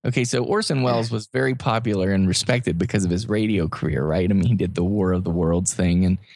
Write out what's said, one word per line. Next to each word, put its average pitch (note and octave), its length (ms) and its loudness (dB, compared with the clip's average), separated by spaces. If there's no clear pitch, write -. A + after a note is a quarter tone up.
okay, A#2+ 180 0
so B2 200 -2
Orson F3+ 380 -2
Welles A#2 280 0
was A2 160 -4
very C3 280 -2
popular A2 580 0
and F#2+ 160 2
respected F#2 500 0
because F#2+ 260 0
of F2+ 60 0
his G2 180 -2
radio G#2 400 0
career, D2+ 360 -2
right? F2 260 0
I G2+ 40 2
mean, F#2+ 120 4
he A#2+ 80 2
did F2+ 200 -2
the F2 100 0
War F#2+ 280 2
of F#2 120 0
the F#2 60 -2
Worlds E2+ 440 0
thing, F2+ 300 2
and, F#2 140 2